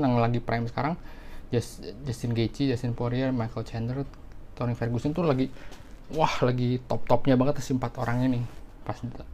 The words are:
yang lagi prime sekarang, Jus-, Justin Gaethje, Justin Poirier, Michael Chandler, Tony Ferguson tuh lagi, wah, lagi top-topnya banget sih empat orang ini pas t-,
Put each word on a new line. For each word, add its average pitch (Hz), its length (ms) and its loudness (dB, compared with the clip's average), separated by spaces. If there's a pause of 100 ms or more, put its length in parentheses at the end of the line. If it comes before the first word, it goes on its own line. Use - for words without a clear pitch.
yang 120 160 6
lagi 117 160 4
prime 117 320 0
sekarang, 143 240 0 (560)
Jus-, - 320 -2 (240)
Justin 120 240 -4
Gaethje, 117 400 2
Justin 117 240 0
Poirier, 127 400 0
Michael 113 320 -2
Chandler, 123 400 -4 (480)
Tony 120 240 -2
Ferguson 120 360 0
tuh 180 120 2
lagi, 131 240 4 (640)
wah, 156 160 4 (160)
lagi 123 400 2
top-topnya - 480 6
banget 131 240 6
sih 135 160 0
empat 120 240 -2
orang 120 280 2
ini 123 120 2 (480)
pas 107 160 -6
t-, - 320 -8